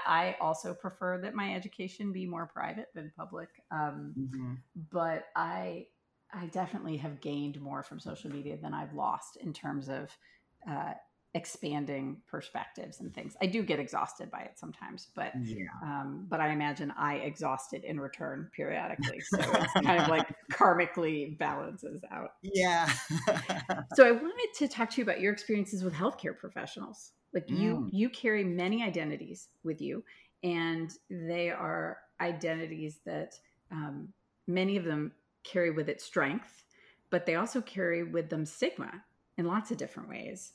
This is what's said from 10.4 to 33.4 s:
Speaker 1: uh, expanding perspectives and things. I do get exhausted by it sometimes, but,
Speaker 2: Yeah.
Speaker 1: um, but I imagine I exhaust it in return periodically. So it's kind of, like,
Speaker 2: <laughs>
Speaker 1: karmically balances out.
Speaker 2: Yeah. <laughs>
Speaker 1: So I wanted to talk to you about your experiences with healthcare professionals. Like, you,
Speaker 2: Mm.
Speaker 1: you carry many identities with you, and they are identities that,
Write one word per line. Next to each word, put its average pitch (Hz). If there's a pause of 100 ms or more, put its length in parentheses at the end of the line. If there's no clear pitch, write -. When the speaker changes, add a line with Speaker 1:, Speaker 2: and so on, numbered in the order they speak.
Speaker 1:
uh, 143 (420)
expanding 143 (100)
perspectives -
and -
things. -
I 196
do 202
get 156
exhausted -
by -
it -
sometimes, -
but, - (120)
Speaker 2:
Yeah. 104 (160)
Speaker 1:
um, 143
but 165
I 156
imagine 147
I 147
exhaust 139
it 170
in 151
return 139
periodically. 151
So -
it's 156 (100)
kind 175
of, 147
like, 160 (140)
Speaker 2:
<laughs> -
Speaker 1:
karmically 160
balances 156 (100)
out. - (100)
Speaker 2:
Yeah. 180 (360)
<laughs> 202 (580)
Speaker 1:
So 262
I 233
wanted 381
to 294
talk 226
to -
you 254
about 214
your 202
experiences 202
with 180
healthcare 160
professionals. - (220)
Like, 180
you, 214
Speaker 2:
Mm. -
Speaker 1:
you 208
carry 214
many 185
identities 160 (140)
with 156
you, 139 (400)
and 165 (180)
they 170
are 165 (240)
identities 160
that, 156 (320)